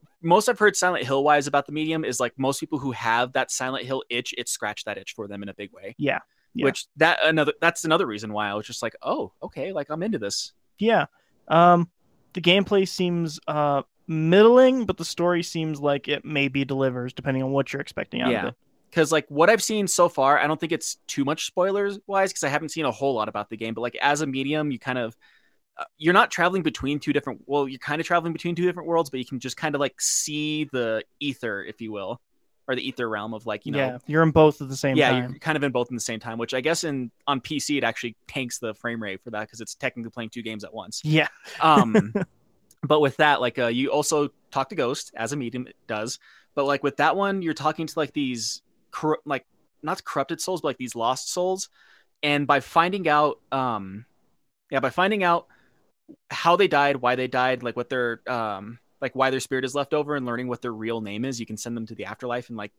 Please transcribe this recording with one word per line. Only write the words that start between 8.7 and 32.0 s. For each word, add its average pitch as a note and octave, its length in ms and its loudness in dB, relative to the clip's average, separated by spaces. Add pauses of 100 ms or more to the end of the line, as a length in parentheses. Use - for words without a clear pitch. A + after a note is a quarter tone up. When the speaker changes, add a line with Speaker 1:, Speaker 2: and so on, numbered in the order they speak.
Speaker 1:
like, A2+ 200 -4
"Oh, B2 300 -4 (100)
okay, F3+ 300 -8
like, D3+ 160 -6
I'm D#3 140 -6
into G#3+ 160 -2
this." G2+ 340 -6 (260)
Speaker 2:
Yeah. G3+ 280 4 (420)
Um, F3 420 6 (420)
the F#3 80 -6
gameplay F#3+ 480 4
seems, E3+ 580 -2
uh, D3 360 0 (260)
middling, A3 760 8
but F#3+ 100 -2
the E3 80 -8
story F3 380 0
seems D#3+ 380 -4
like C#3+ 280 0
it D3 160 -2
maybe C#3 400 0
delivers B2+ 480 -2
depending C3 300 -2
on C3 100 -2
what C#3 200 0
you're C#3 100 -6
expecting - 400 -8
out B2+ 80 0
Speaker 1:
Yeah. A2 120 0
Speaker 2:
of F2+ 60 -4
it. - 60 -10 (380)
Speaker 1:
'Cause, D#3 200 2
like, D3+ 160 2
what D#3 220 4
I've A3 120 4
seen G#3+ 240 0
so F3 220 4
far, C#3 300 4
I C#3 80 2
don't D3+ 120 0
think E3 140 -4
it's - 220 -4 (120)
too - 180 -2
much D3+ 200 -2
spoilers G3+ 640 -2
wise, G3 260 2
'cause - 120 -6
I D3 40 0
haven't D3+ 220 -2
seen D#3 160 -2
a B2+ 40 0
whole C3+ 240 0
lot G#2+ 140 -2
about G#2 220 -6
the A#2 60 -10
game, A2 180 -6
but, A2+ 80 -8
like, A#2+ 180 -4
as C#3+ 220 2
a D#3 40 -2
Medium, C#3 440 -2
you B2 80 -4
kind B2+ 200 -4
of, A2+ 180 -6 (600)
uh, - 80 -10 (140)
you're D#3+ 160 4
not A3 160 6
traveling F3+ 320 2
between D3 380 -2
two D3 120 -2
different, C3+ 340 -2
well, C#3 220 0
you're C3 120 -12
kinda D3 240 -4
traveling E3+ 280 0
between E3+ 220 -4
two E3+ 100 -2
different E3+ 240 -4
worlds, E3+ 220 2
but C3 80 -6
you B2 80 -6
can B2+ 140 -8
just - 180 -10
kinda, D#3 180 -2
like, C#3 240 -2
see D3+ 720 -2
the A2+ 300 -2 (180)
ether, A#2+ 440 -6
if - 180 -14
you A2 100 -10
will, G#2 280 -8 (480)